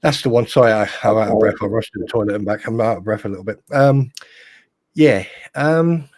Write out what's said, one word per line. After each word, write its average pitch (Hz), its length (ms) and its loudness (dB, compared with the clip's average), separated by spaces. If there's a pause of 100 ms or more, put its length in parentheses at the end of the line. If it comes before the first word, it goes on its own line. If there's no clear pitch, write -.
That's 147 200 0
the - 80 -2
one. 117 180 2
Sorry, 123 240 4
I, 107 160 2 (160)
I'm 110 140 2
out 107 140 0
of 107 80 0
breath. 107 220 2
I - 40 -6
rushed 107 280 -4
to 107 60 -12
the 92 80 -10
toilet 104 280 -2
and 104 100 -6
back. 104 220 -4
I'm 113 120 -4
out 113 180 0
of 90 60 -14
breath 107 220 -6
a - 40 -6
little 98 140 -10
bit. 101 160 -8 (120)
Um, 139 400 2 (800)
yeah. - 320 4 (300)
Um 160 640 0